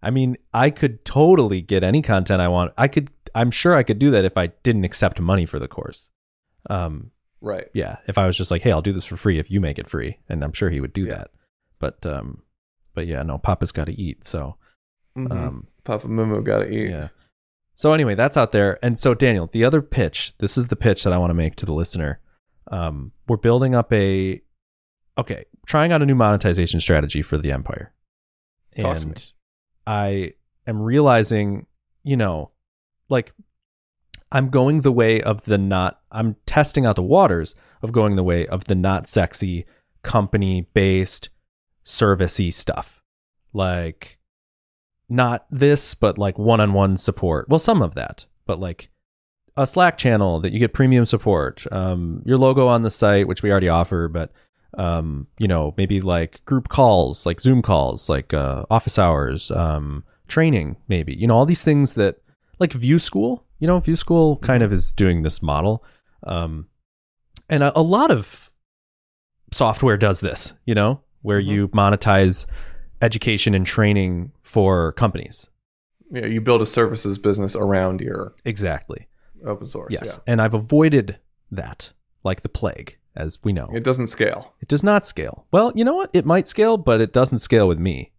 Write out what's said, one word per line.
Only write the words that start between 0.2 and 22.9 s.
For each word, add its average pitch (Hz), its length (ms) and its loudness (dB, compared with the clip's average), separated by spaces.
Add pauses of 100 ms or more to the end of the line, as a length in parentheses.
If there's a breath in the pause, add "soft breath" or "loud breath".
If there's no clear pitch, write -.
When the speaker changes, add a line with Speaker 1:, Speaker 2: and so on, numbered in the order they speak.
Speaker 1:
I 127 180 2
could 117 340 -4
totally 139 560 4
get 90 240 0
any 127 180 2
content 95 380 0
I 90 80 2
want. 87 280 0
I 135 120 2
could, 143 220 -2 (240)
I'm 117 160 0
sure 175 240 2
I 139 100 4
could 104 140 -2
do 139 140 4
that 101 120 4
if 92 120 0
I 87 120 0 (160)
didn't 110 200 2
accept - 360 -2
money 90 260 2
for - 120 -8
the - 100 -10
course. - 420 -16 (600)
Um, 87 400 -6 (300)
Speaker 2:
Right. 101 320 -8
Speaker 1:
yeah. - 260 -6 (100)
If 101 100 -4
I 98 80 2
was 92 100 0
just - 140 -6
like, 85 120 -2
"Hey, 120 100 2
I'll 80 100 0
do 98 100 -2
this 92 140 -6
for 85 100 -12
free 92 220 0
if 76 120 -6
you 98 100 0
make 73 180 -4
it - 100 -14
free," 69 300 -8 (100)
and 78 140 -6
I'm 73 100 -6
sure 92 180 -2
he 73 100 -4
would 65 120 -8
do 98 120 -4
Speaker 2:
Yeah. 82 140 -8
Speaker 1:
that. 50 120 -18 (480)
But, - 260 -8
um, 69 380 -10 (520)
but 85 120 -6
yeah, 76 160 -6
no, 73 160 -6
Papa's 87 320 -2
gotta 78 220 -6
eat. 85 320 -10
So, 71 320 -10 (600)
Speaker 2:
Mm-hmm. 127 160 -8
Speaker 1:
um, - 340 -8 (180)
Speaker 2:
Papa 110 220 -8
Mumu 110 380 -2
gotta 104 240 0
eat. 107 220 -6
Speaker 1:
yeah. 78 180 -10 (680)
So 156 180 2
anyway, 143 220 2
that's 117 220 2
out 123 160 2
there. 101 320 2
And 120 140 0
so 123 160 2
Daniel, 110 360 2
the 113 140 0
other 143 180 2
pitch, - 560 -4
this - 180 -4
is 120 120 -2
the 104 80 -4
pitch 104 280 0
that 98 80 2
I 90 60 2
wanna 87 160 0
make 80 220 -2
to - 100 -8
the 80 60 -4
listener. 78 480 -6 (500)
Um, 80 400 -8 (160)